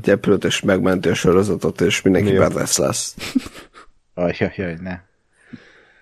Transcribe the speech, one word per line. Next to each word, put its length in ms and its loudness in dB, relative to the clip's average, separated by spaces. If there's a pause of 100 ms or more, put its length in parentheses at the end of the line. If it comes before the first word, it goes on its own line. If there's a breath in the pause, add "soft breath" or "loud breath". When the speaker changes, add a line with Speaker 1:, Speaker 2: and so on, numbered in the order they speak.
Speaker 1:
gyeplőt, 400 2
és 180 -2
megmenti 480 2
a 40 2
sorozatot, 680 0
és 200 0
mindenki 300 4
Speaker 2:
Jó. 80 2
Speaker 1:
badass 380 0
lesz. 380 -4 (960 loud breath)
Speaker 3:
Ajajaj, 680 -4
ne. 180 -10 (1040 soft breath)